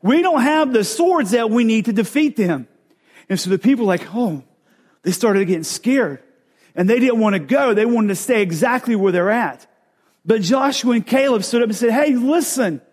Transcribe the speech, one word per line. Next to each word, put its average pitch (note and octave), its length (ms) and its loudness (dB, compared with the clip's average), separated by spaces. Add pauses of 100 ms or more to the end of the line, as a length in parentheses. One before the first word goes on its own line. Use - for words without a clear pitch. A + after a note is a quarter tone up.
We C4+ 200 2
don't E4 200 2
have D4 320 0
the A3 100 2
swords E4 480 0
that A#3 180 0
we A#3 140 2
need A3 220 0
to A#3 80 -2
defeat C4+ 420 -2
them." E3 320 -2 (640)
And F#3+ 100 -2
so F#3 100 -6
the F#3+ 100 0
people A#3+ 260 2
are - 20 0
like, F3 260 -4
"Oh," F#3+ 300 -4 (600)
they F#3 80 -2
started G3 340 0
getting E3+ 180 -2
scared. A3 580 -2 (540)
And F3+ 140 0
they A#3+ 100 4
didn't A#3 200 2
want G#3 160 2
to F#3 40 0
go. A#3+ 340 0
They G#3+ 120 2
wanted A3+ 240 0
to F#3+ 60 -2
stay A3 260 0
exactly A#3 540 -2
where F#3+ 180 0
they're F3+ 160 0
at. G#3+ 360 -2 (600)
But G#3+ 160 2
Joshua B3+ 540 0
and A3+ 120 -2
Caleb C4 360 2
stood A#3 180 0
up A#3 80 0
and G#3 60 -4
said, A3+ 160 0
"Hey, C#4+ 240 2
listen." B3 680 0 (100)